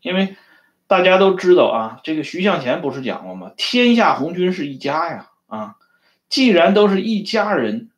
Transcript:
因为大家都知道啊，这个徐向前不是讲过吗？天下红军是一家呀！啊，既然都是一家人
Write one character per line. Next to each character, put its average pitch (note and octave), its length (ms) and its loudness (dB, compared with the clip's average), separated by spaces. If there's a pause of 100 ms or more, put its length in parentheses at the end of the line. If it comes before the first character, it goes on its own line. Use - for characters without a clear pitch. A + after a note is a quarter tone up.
因 F3 140 -6
为 F#3+ 220 -2 (500)
大 F#3 140 2
家 F#3 160 4
都 G3 160 4
知 F3+ 220 4
道 C#3 100 4
啊， A2 380 -4
这 D#3 120 -6
个 D3+ 80 -6
徐 F3 200 -8
向 F3+ 180 0
前 C3+ 200 -4
不 C#3 120 -6
是 C3+ 80 -10
讲 G#2+ 240 -8
过 F#2 100 -14
吗？ F2+ 220 -16
天 B3 380 2
下 F#3+ 200 2
红 D#3 200 -6
军 F3+ 180 0
是 D3+ 140 -6
一 C3+ 100 -12
家 D3+ 320 -4
呀！ A2 220 -14 (160)
啊， G#2+ 280 -12 (540)
既 C4 180 2
然 G#3 260 4
都 G#3 140 4
是 G3 140 2
一 G#3+ 220 -4
家 G#3 300 -2
人 F3 440 -4